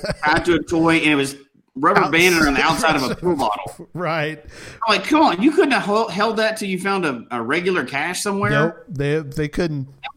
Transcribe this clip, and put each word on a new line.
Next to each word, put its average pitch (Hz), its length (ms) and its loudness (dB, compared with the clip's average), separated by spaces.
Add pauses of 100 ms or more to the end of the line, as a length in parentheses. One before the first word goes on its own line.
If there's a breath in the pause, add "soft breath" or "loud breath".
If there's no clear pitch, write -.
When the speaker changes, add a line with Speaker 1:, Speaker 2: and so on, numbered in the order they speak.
(100)
Speaker 1:
<laughs> - 140 -8
Speaker 2:
tied 160 200 2
to 170 120 4
a 147 60 -2
toy, 165 340 2
and 151 140 0
it 151 60 4
was 139 180 0 (400)
rubber 170 280 2
Speaker 1:
Outs- 143 100 0
Speaker 2:
banded 165 340 4
on 143 80 2
the 127 60 2
outside 156 360 2
of 131 140 -2
a - 40 -4
Speaker 1:
<laughs> - 20 -4
Speaker 2:
pill 175 180 -2
bottle. 107 600 -4
Speaker 1:
Right. 156 440 -4 (480 loud breath)
Speaker 2:
I'm 214 100 4
like, 190 80 -4
"Come 311 180 4
on, 196 200 2
you 285 100 4
couldn't 294 200 4
have 196 120 0
hel-, 214 240 0
held 208 280 -2
that 220 220 0
till 202 100 -6
you 190 100 -4
found 190 280 -2
a, 120 260 -4
a 120 100 -4
regular 170 420 -2
cash 156 380 -6
somewhere?" 202 280 -2
Speaker 1:
Nope, 160 240 0 (160)
they, 143 300 -2
they 151 280 -6
couldn't. 147 400 -4 (280)